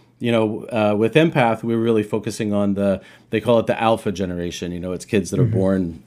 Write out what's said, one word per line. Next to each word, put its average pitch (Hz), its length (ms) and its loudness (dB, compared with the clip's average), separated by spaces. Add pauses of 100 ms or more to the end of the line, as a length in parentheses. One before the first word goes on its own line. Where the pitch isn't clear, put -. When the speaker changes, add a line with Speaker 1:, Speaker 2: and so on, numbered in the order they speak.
(220)
Speaker 1:
you 120 120 0
know, 110 320 0
uh, 107 320 2
with 110 160 2
Empath, 151 500 2
we're 117 140 0
really 113 260 2
focusing 107 480 -4
on 101 220 2
the, 98 280 0 (280)
they 110 100 0
call 117 200 4
it 110 80 -2
the - 140 -2
alpha 110 300 0
generation. 87 640 -6
You 87 80 -8
know, 90 100 -6
it's - 140 -8
kids 95 260 0
that - 80 -2
are - 40 4
Speaker 2:
Mm-hmm. 107 140 0
Speaker 1:
born, 95 500 0